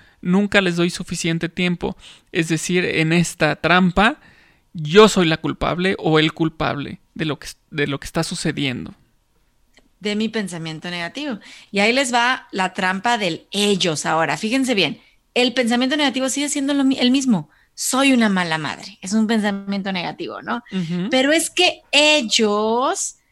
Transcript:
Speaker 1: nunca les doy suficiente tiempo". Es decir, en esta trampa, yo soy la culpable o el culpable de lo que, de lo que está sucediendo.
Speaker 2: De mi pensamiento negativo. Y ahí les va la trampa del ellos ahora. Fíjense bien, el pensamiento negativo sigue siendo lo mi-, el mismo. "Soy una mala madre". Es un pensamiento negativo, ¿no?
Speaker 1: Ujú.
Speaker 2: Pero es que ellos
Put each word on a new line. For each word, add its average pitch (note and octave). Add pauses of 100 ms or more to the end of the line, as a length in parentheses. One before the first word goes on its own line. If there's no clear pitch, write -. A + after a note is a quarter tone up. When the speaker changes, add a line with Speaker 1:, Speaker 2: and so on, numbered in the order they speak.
(220)
Speaker 1:
nunca G3
les F3
doy F3
suficiente E3+
tiempo". - (340)
Es E3
decir, F3
en D#3+
esta E3
trampa, F#3 (540)
yo F#3
soy F#3
la D#3
culpable D#3+
o D#3
el D#3
culpable C#3+ (160)
de D#3+
lo C#3+
que, - (240)
de D3
lo C#3+
que -
está E3
sucediendo. C#3+ (1080)
Speaker 2:
De G#3
mi A3
pensamiento F3
negativo. G3 (320)
Y G3
ahí G#3+
les B3+
va A#3+
la F#3
trampa F#3+
del F3
ellos F#3
ahora. D#3+
Fíjense B3
bien, D#3+ (320)
el B3
pensamiento B3+
negativo C4
sigue C#4+
siendo C#4+
lo C#4
mi-, C4+
el B3
mismo. B3+ (240)
"Soy C4+
una A#3
mala F3
madre". C#3+
Es F#3+
un A3
pensamiento G3
negativo, D#3
¿no? A#3+
Speaker 1:
Ujú. F3+
Speaker 2:
Pero C4+
es E4
que - (100)
ellos A#3+ (140)